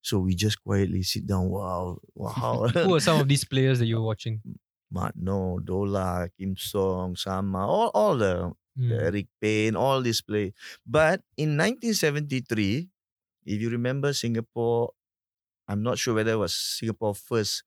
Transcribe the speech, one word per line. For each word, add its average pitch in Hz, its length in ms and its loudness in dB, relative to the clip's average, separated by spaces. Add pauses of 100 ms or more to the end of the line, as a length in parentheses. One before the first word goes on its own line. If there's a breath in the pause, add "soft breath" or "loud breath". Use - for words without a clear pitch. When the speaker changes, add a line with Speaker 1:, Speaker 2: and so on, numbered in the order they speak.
Speaker 1:
So - 180 0
we 95 140 2
just 101 280 0
quietly 95 400 0
sit - 240 -4
down. 95 220 2
Wow, 92 500 -4 (160)
wow. 120 540 -2
Speaker 2:
<laughs> 113 40 2
Who 175 220 4
are 151 60 6
some 156 200 4
of 139 80 2
these 139 160 4
players 131 360 2
that 117 60 4
you 113 100 0
were 113 100 -2
watching? 110 400 -4
Speaker 1:
<laughs> 120 60 -12 (400)
Matno, 92 680 -2
Dola, 92 680 -2 (100)
Kim 95 180 -4
Song, 92 600 -2
Sama, 95 500 -2
all, 202 280 2
all 208 220 4
the, 87 360 2 (200)
Speaker 2:
Mm. 127 160 -2
Speaker 1:
the 117 160 0
Eric 95 220 0 (120)
Payne, 107 380 2
all 131 240 2
these 117 220 0
players. 104 300 -2 (340 loud breath)
But 156 340 2 (160)
in 151 240 0
nineteen 226 320 0
seventy-three, 143 960 0 (560)
if 104 160 -4
you 113 80 -2
remember, 131 460 -2
Singapore 117 800 -2 (760)
I'm 104 140 -2
not 120 160 -2
sure 117 160 0
whether 110 180 2
it 113 100 2
was 87 120 -2
Singapore 107 600 -4
first - 520 -4